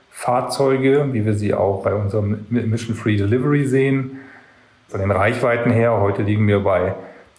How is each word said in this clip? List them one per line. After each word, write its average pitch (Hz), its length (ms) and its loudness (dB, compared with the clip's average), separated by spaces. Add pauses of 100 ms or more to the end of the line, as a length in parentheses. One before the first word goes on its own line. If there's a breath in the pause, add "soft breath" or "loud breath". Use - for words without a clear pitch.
Fahrzeuge, 135 1000 0
wie 107 120 0
wir 107 120 0
sie 101 180 0
auch 98 300 0
bei - 100 0
unserem 104 560 -2
Emission 110 460 -2
Free 107 220 0
Delivery 127 500 2
sehen. 135 540 0 (680 loud breath)
Von 101 120 -8
den 98 120 0
Reichweiten 117 600 0
her, 117 280 2
heute 101 220 0
liegen 104 260 0
wir 101 120 4
bei 92 360 0 (440 loud breath)